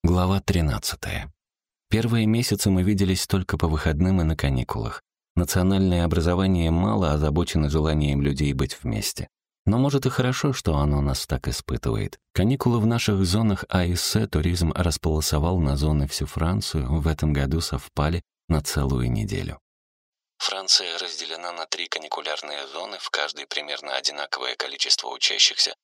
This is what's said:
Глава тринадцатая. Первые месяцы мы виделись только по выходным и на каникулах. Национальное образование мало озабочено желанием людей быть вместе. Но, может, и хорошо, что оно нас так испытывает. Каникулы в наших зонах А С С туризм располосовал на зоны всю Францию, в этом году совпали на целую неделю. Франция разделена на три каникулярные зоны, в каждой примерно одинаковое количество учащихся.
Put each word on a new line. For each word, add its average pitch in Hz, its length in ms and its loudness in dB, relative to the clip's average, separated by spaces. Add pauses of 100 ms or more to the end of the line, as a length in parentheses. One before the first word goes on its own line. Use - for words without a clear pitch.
(180)
Глава 92 220 2
тринадцатая. - 920 -4 (560)
Первые 113 380 2
месяцы 107 440 2
мы 92 120 4
виделись 95 460 2
только 92 280 0
по 82 120 2
выходным 82 520 2
и 80 40 2
на 78 100 2
каникулах. 62 680 -2 (360)
Национальное 90 680 2
образование 85 680 2
мало 90 400 2
озабочено 76 580 2
желанием 76 500 2
людей 71 320 0
быть - 300 -2
вместе. 107 460 -6 (360)
Но, 110 140 2
может, 135 280 2
и 127 40 0
хорошо, 127 420 0
что - 240 0
оно 71 260 2
нас 69 260 -2
так - 180 -4
испытывает. - 720 -4 (160)
Каникулы 117 460 2
в 107 60 2
наших 107 380 2
зонах 101 440 2
А 92 160 2
С 87 160 0
С 107 260 0
туризм 82 460 0
располосовал 80 880 0
на 69 160 2
зоны 73 320 2
всю - 180 -4
Францию, 78 720 -2
в 71 60 -2
этом 78 260 0
году 71 280 0
совпали 76 600 -4 (280)
на 78 120 2
целую 65 520 -2
неделю. 104 480 -4 (800)
Франция 95 600 -2
разделена 82 540 -10
на 82 140 -8
три 85 200 -8
каникулярные 76 800 -6
зоны, 87 320 -10
в - 120 -10
каждой 73 360 -4
примерно 71 480 -8
одинаковое 69 640 -4
количество 67 540 -2
учащихся. - 720 0